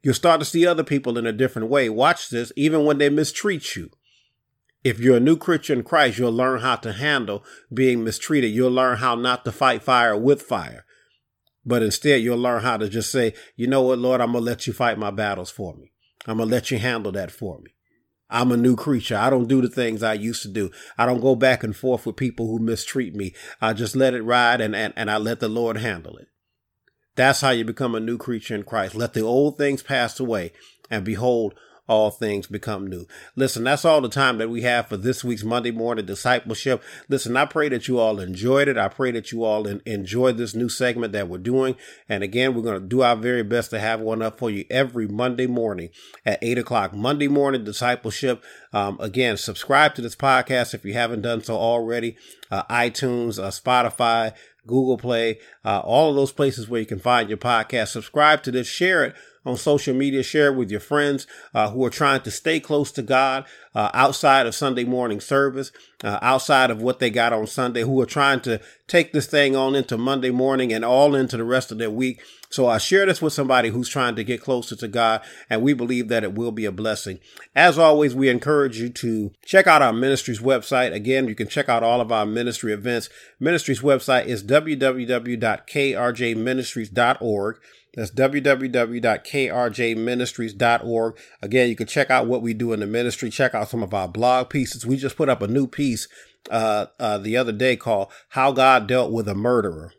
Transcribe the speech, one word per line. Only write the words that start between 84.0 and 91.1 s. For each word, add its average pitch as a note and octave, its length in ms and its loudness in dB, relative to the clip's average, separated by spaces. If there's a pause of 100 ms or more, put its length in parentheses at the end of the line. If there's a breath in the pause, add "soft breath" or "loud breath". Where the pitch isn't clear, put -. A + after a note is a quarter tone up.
is A2+ 160 -4
w D3 320 2
w B2+ 320 0
w B2 280 -2
dot A2 300 -2
k C#3 300 -2
r A#2+ 180 0
j A#2 220 -2
ministries A#2+ 540 -4
dot A#2+ 300 2
org. G#2+ 380 -4 (380 soft breath)
That's G#2+ 160 -8
w C#3 300 0
w C3+ 300 2
w A#2+ 300 0
dot A2 220 0
k C3+ 260 -2
r A#2+ 220 0
j A2+ 240 -2
ministries A#2 580 -4
dot A#2 300 2
org. A2+ 340 -2 (240 loud breath)